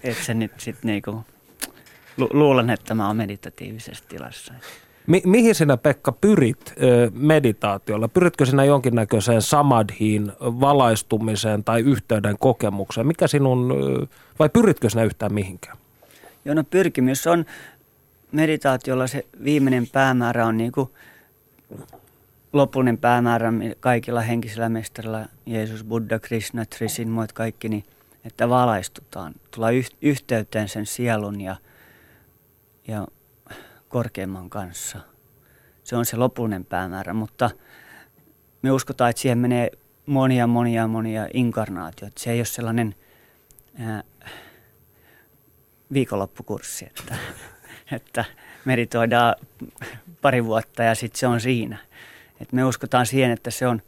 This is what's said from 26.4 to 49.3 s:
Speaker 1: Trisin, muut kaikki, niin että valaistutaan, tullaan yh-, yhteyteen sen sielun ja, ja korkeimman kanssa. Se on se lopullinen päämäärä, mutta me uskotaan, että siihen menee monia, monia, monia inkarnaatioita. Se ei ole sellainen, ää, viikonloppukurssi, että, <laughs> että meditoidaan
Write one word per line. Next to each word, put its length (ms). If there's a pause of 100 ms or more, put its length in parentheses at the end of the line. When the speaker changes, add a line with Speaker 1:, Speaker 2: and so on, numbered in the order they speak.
Speaker 1:
Trisin, 440
muut 220
kaikki, 380
niin 140 (420)
että 240
valaistutaan, 840 (180)
tullaan 240
yh-, 260
yhteyteen 680
sen 160
sielun 560
ja, 140 (1300)
ja 200 (840)
korkeimman 600
kanssa. 500 (840)
Se 120
on 100
se 120
lopullinen 480
päämäärä, 480
mutta 360 (1120)
me 100
uskotaan, 380
että 120
siihen 160
menee 340 (340)
monia, 420
monia, 400
monia 460
inkarnaatioita. 880
Se 100
ei 80
ole 60
sellainen, 500 (840)
ää, 240 (1900)
viikonloppukurssi, 920
että, 300 (400)
<laughs> 420
että 280 (400)
meditoidaan 680 (880)